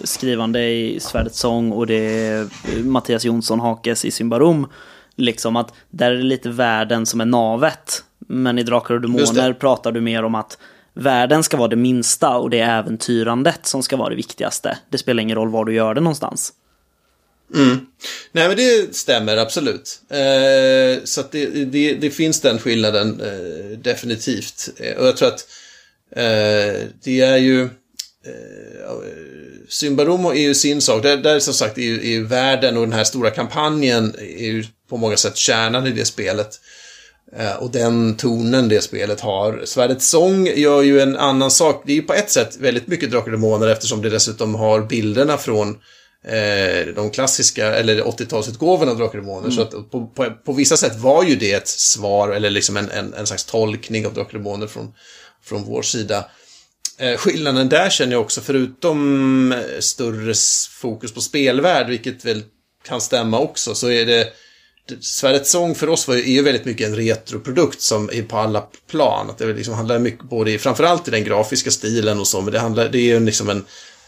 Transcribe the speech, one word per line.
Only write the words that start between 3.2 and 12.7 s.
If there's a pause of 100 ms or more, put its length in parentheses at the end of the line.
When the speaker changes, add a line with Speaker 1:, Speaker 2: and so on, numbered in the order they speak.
Speaker 1:
Jonsson
Hakes
i
Symbarom. (500)
Liksom,
att (180)
där
är
det
lite
världen
som
är
navet. (140)
Men
i
Drakar
och (160)
Speaker 2:
Just
det.
Speaker 1:
Demoner
pratar
du
mer
om
att (360)
världen
ska
vara
det
minsta,
och
det
är